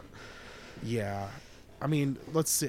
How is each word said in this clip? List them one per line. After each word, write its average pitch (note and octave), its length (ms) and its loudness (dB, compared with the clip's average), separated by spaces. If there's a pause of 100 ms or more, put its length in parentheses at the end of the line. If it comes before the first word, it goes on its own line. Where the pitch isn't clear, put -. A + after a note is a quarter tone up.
(840)
Yeah. G2+ 440 0 (520)
I - 60 0
mean, C#3+ 320 4 (160)
let's D#3+ 160 6
see. - 200 4